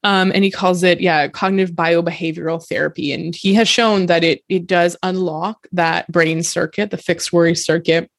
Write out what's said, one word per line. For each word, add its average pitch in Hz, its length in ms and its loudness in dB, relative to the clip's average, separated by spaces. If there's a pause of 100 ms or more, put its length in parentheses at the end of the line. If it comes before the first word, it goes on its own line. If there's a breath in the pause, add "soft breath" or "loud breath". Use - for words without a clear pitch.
Um, 190 320 2
and 190 80 2
he 196 80 2
calls 180 320 0
it, 175 180 2
yeah, 156 260 2
cognitive 190 480 -2
biobehavioral 165 880 -2
therapy. - 460 -4
And 160 240 -8
he 190 200 0
has 226 120 4
shown 214 380 2
that 170 180 2
it, 165 240 0
it 180 200 -2
does 175 340 2
unlock 185 720 -6
that 170 400 -2
brain 160 320 0
circuit, 175 480 -4
the - 60 -8
fixed - 360 -6
worry 170 220 4
circuit 165 640 0